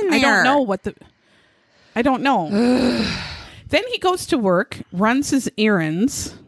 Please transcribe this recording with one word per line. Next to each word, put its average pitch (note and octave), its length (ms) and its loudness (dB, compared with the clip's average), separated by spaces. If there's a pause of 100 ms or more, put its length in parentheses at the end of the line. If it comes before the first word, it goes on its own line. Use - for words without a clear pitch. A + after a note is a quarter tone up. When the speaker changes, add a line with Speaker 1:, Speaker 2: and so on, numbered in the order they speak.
Speaker 1:
in G4 100 0
there? C#4+ 80 4
Speaker 2:
I - 20 2
don't A3 240 4
know C#4 160 2
what G3 220 -2
the, G3+ 100 -8 (1000)
I A3+ 60 2
don't B3+ 200 0
know. A3+ 280 0
Speaker 1:
<sighs> A#3+ 680 0 (540)
Speaker 2:
Then F4+ 180 2
he A#4+ 100 -6
goes F#4 260 0
to - 120 0
work, F#3+ 440 0 (100)
runs A3+ 380 0
his C4+ 280 0
errands, G3+ 800 0 (120)